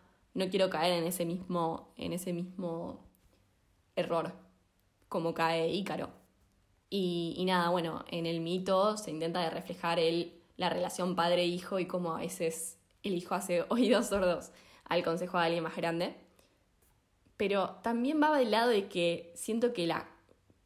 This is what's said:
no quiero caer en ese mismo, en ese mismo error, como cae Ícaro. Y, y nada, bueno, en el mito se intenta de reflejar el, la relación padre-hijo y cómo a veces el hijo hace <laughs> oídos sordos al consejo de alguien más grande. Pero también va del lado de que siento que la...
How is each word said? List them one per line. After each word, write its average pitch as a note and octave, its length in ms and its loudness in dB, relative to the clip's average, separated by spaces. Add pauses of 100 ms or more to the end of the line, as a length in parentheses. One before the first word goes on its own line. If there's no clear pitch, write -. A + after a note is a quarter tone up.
(320)
no F#3 160 -2
quiero F#3 220 2
caer F3 240 2
en E3 100 0
ese F3 220 -2
mismo, E3+ 720 -4
en E3+ 160 -6
ese F3+ 180 -6
mismo F3 720 -8 (920)
error, E3+ 380 -2 (760)
como E3 260 0
cae E3 340 2
Ícaro. E3 400 -2 (800)
Y, F3 480 0
y F3+ 80 -2
nada, F3+ 240 4
bueno, E3+ 400 0
en E3+ 160 -4
el E3 160 0
mito F#3+ 560 2
se - 140 -8
intenta E3 300 -2
de D#3+ 100 0
reflejar E3+ 480 -4
el, E3+ 420 0 (160)
la F3+ 140 0
relación F3 440 -2
padre-hijo F3 640 2
y F3 80 -2
cómo F3 300 -4
a - 40 -6
veces - 580 -6 (240)
el G3+ 120 -2
hijo F3 200 -4
hace F3+ 320 0
<laughs> - 20 -18
oídos A#3+ 380 4
sordos F#3+ 460 0 (400)
al E3+ 100 2
consejo F3+ 360 -2
de E3+ 60 4
alguien E3 200 0
más D#3+ 120 -6
grande. E3+ 380 -2 (1200)
Pero G3 440 0
también B3 400 0
va D4+ 140 6
del A#3+ 140 4
lado A3+ 200 4
de G3 180 2
que E3+ 460 0
siento A#3 380 0
que F3 140 -2
la... D#3+ 220 -2 (580)